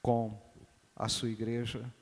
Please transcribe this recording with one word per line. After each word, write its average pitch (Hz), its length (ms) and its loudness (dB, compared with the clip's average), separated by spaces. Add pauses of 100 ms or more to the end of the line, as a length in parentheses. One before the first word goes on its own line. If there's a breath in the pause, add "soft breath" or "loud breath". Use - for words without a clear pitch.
com 113 400 2 (540)
a 110 120 0
sua 117 220 2
igreja. 113 560 -2 (160)